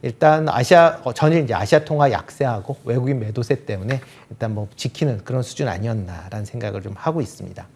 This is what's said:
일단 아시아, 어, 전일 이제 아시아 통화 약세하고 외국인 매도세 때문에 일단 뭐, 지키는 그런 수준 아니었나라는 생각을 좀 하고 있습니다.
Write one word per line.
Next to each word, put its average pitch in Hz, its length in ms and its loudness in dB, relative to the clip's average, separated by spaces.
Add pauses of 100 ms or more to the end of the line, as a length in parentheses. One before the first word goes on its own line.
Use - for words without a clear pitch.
일단 156 460 2
아시아, 165 560 6
어, 123 100 -2
전일 156 300 4
이제 117 100 -2
아시아 151 300 4
통화 147 260 2
약세하고 120 760 -4
외국인 127 360 -2
매도세 113 440 -4
때문에 110 360 -6 (300)
일단 110 240 -6
뭐, 104 220 -6
지키는 123 480 -4
그런 127 180 -4
수준 135 260 -4
아니었나라는 98 760 -6
생각을 104 380 -8
좀 101 120 -12
하고 160 280 -4
있습니다. 92 540 -12